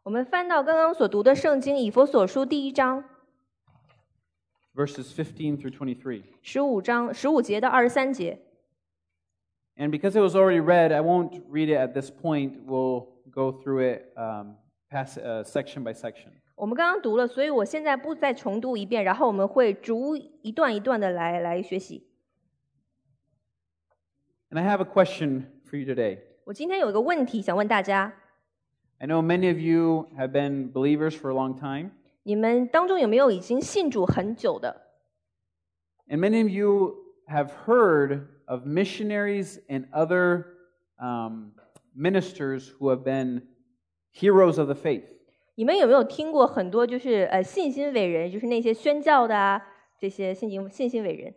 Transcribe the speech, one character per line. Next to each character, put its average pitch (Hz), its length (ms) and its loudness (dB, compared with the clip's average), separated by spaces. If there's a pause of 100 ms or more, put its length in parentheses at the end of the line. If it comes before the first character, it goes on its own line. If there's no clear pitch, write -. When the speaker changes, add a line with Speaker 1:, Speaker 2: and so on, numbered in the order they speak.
Speaker 1:
我 196 80 -12
们 247 160 -2
翻 359 220 -2
到 311 160 2
刚 320 120 2
刚 320 160 4
所 294 160 2
读 202 140 0
的 262 140 8
圣 277 260 2
经 277 160 0
《以 220 140 0
弗 254 120 6
所 269 220 6
书》 269 180 0
第 277 220 -2
一 269 60 -4
章。 269 320 0 (1700)
Speaker 2:
Verses 143 400 -6
fifteen 156 420 -6
through 139 140 -10
twenty-three. 123 540 -8 (180)
Speaker 1:
十 - 180 -6
五 262 220 0
章， 240 320 -2
十 - 160 -4
五 311 100 4
节 208 220 -2
到 254 80 2
二 247 140 6
十 247 60 4
三 269 220 0
节。 175 280 -6 (1400)
Speaker 2:
And 147 140 -4
because 190 240 -2
it 214 60 6
was 180 140 4
already 185 240 6
read, 165 320 6
I 151 100 2
won't 175 500 0
read 151 180 0
it 147 80 4
at 127 160 0
this 139 160 -6
point. 139 560 -4
We'll 131 440 -2 (200)
go 135 220 -2
through 135 300 -4
it, 123 360 -2
um, 107 380 -10 (340)
pass-, 135 300 -10
uh, 113 240 -8
section 139 400 -8
by 113 100 -8
section. - 380 -16 (240)
Speaker 1:
我 208 100 -8
们 226 100 -4
刚 339 160 2
刚 392 80 -2
读 220 160 -2
了， 247 120 2
所 254 160 -4
以 302 80 -2
我 233 120 0
现 311 200 -6
在 285 120 2
不 285 200 -8
再 277 180 0
重 220 260 -6
读 247 160 -4
一 202 120 -6
遍， 220 160 -2
然 180 100 2
后 262 140 2
我 220 40 2
们 196 160 0
会 214 240 2
逐 240 440 -4
一 - 360 -12
段 254 240 0
一 202 40 -4
段 233 200 -2
的 190 120 0
来， 175 300 -2
来 175 200 -4
学 185 160 -6
习。 - 300 -12 (2500)
Speaker 2:
And 156 100 -4
I 175 40 0
have 202 160 2
a 190 60 0
question 156 640 0 (180)
for 147 120 -10
you 135 80 -6
today. 120 340 -2 (260)
Speaker 1:
我 202 80 -12
今 302 160 -8
天 381 100 -2
有 262 100 2
一 196 40 -4
个 220 80 2
问 294 240 0
题 226 160 -6
想 185 160 -2
问 208 100 0
大 208 140 2
家。 196 320 -2 (840)
Speaker 2:
I 131 80 -8
know 160 140 2
many 175 300 2
of 160 80 -2
you 165 480 2 (100)
have 131 140 -4
been 139 400 -2
believers 147 400 0
for 139 180 -8
a 131 40 -2
long 131 260 -4
time. 147 320 -8 (320)
Speaker 1:
你 208 120 -4
们 233 320 2
当 339 200 2
中 381 100 0
有 285 80 2
没 214 120 2
有 269 120 6
已 185 100 0
经 240 200 -2
信 330 320 -2
主 196 140 0
很 202 280 -2
久 196 240 -4
的？ - 260 -10 (1200)
Speaker 2:
And 147 120 -4
many 214 220 2
of 214 80 0
you 202 460 0 (320)
have 147 220 -2 (160)
heard 151 600 4 (180)
of 127 200 -8
missionaries 202 1000 -4
and 135 240 -8
other, 175 540 2 (520)
um, 113 540 -8 (420)
ministers 139 840 -4
who 135 100 0
have 131 140 0
been 131 380 -4 (720)
heroes 190 440 6
of 147 100 0
the 139 80 -2
faith. 139 280 -4 (520)
Speaker 1:
你 226 100 -4
们 339 120 2
有 339 80 6
没 233 80 6
有 254 100 8
听 311 280 -6
过 277 160 6
很 180 240 -4
多 240 160 0
就 247 100 -6
是， 233 340 0
呃， 190 120 0
信 320 280 -4
心 285 200 -4
伟 214 160 0
人， 170 240 -2
就 202 80 -8
是 240 80 -6
那 233 140 0
些 226 120 0
宣 294 280 0
教 285 260 4
的 220 80 0
啊， 196 260 2 (380)
这 196 80 -6
些 190 260 -6
信 214 160 -8
心， 196 200 -10
信 247 200 -4
心 233 140 -4
伟 170 100 -4
人？ 151 240 -12